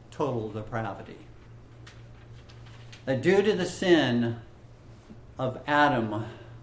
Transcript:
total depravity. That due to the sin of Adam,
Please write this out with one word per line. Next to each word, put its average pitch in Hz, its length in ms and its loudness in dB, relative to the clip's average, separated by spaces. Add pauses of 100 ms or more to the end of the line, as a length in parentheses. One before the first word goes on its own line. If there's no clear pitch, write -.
(140)
total 123 360 -4
depravity. 107 720 -10 (1900)
That 123 160 -2
due 190 220 4
to 208 100 4
the 180 140 -2
sin 127 680 2 (1040)
of 131 280 -4
Adam, 127 600 2 (360)